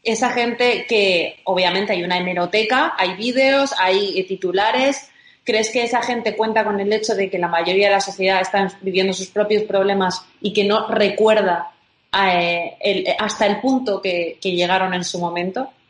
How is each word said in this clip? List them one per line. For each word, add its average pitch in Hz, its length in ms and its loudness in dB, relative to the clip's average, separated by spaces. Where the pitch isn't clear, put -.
esa 233 280 0
gente 240 580 0
que, 196 560 0
obviamente 185 480 0
hay 175 120 -2
una 180 140 -2
hemeroteca, 214 760 0
hay 185 200 -2
vídeos, 262 600 2
hay, 190 420 2
eh, 185 60 -4
titulares, 208 840 0
crees 220 260 0
que 247 120 0
esa 233 200 0
gente 226 340 -4
cuenta 220 280 0
con 202 140 -2
el 196 140 0
hecho 214 240 0
de 196 120 -2
que 190 100 -4
la 175 100 0
mayoría 180 400 2
de 196 60 4
la 196 60 2
sociedad 190 400 0
está 190 280 0
viviendo 190 320 0
sus 185 160 -8
propios 208 360 0
problemas 196 600 0
y 208 120 -4
que 202 120 2
no 214 220 2
recuerda, 208 840 2
eh, 170 680 0
el, 196 240 0
hasta 208 280 0
el 202 140 0
punto 247 400 0
que, 175 400 -4
que 190 120 -2
llegaron 180 420 0
en 180 100 -4
su 175 140 -8
momento? 175 500 -4